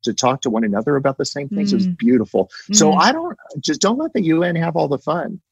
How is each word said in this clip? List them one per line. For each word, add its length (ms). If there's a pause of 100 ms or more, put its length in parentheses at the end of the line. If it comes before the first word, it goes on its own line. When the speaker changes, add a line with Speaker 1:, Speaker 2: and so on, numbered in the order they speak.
Speaker 1:
to 120
talk 280
to 80
one 140
another 320
about 220
the 60
same 240
things. 240
It 40
was 120
Speaker 2:
Mm. 100
Speaker 1:
beautiful. 520 (220)
So 200
Speaker 2:
Mm. 80
Speaker 1:
I 120
don't, 240 (240)
just 200
don't 180
let 140
the 120
U 180
N 140
have 200
all 120
the 100
fun. 420 (120)